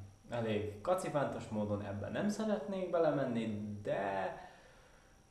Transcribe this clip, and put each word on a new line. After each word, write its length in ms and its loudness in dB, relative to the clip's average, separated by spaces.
Elég 520 0
kacifántos 680 0
módon 380 0
ebben 260 -4
nem 180 2
szeretnék 600 0
belemenni, 920 2
de 540 0